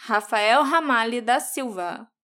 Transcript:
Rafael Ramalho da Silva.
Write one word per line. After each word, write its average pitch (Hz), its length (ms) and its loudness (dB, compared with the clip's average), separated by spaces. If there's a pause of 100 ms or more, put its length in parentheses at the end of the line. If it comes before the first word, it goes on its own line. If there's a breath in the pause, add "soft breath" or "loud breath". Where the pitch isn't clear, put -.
Rafael 220 580 2
Ramalho 254 580 0
da 240 200 2
Silva. 214 680 -8 (160)